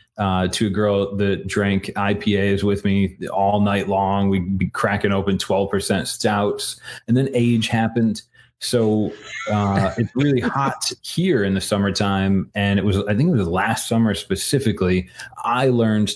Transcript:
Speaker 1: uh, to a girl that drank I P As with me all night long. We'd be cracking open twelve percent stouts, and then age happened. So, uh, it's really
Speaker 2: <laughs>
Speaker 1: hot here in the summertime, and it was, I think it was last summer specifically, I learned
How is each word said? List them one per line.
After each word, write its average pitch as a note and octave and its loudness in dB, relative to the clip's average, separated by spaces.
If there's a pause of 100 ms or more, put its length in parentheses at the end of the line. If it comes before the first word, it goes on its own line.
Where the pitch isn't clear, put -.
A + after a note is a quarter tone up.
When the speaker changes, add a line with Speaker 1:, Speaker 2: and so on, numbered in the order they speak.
(180)
Speaker 1:
uh, F#2 0
to A2 0
a G2+ 0
girl G2+ 0
that G2 0
drank G2 0
I G2+ 0
P G2+ 0
As G2 0
with G2+ 0
me G2 0 (160)
all G2 2
night G2+ 0
long. G2 0
We'd F#2+ -2
be F#2 -2
cracking G2+ -2
open G2 0
twelve G2 -2
percent G2 -2
stouts, - -2 (260)
and A#2 2
then C3+ 2
age A#2+ 2
happened. A2+ 0 (360)
So, G#2+ 0 (400)
uh, G2 0
it's A2+ 0
really C#3 2
Speaker 2:
<laughs> - -2
Speaker 1:
hot C3+ -2 (120)
here D#3+ 0
in G2 0
the F#2+ 0
summertime, G2 0
and G2+ 2
it F2 0
was, G2 2
I G#2 0
think C#3 2
it E3 2
was F#2+ 2
last G2 -2
summer A2+ 2
specifically, F#2+ -2 (340)
I B2 2
learned A2 2